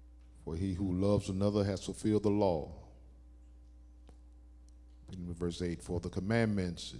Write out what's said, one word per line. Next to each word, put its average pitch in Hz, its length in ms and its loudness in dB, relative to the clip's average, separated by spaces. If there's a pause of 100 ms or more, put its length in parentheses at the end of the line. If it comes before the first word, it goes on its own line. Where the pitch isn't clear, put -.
(440)
For 80 120 -6
he 95 180 0
who 92 180 0
loves 98 380 2
another 101 340 2
has 98 200 -2
fulfilled 104 400 0
the 104 60 4
law." 98 400 2 (2500)
In 87 220 -8
verse 87 300 -2
eight, 85 200 -4
"For 87 180 -4
the 87 100 -6
commandments, 98 880 0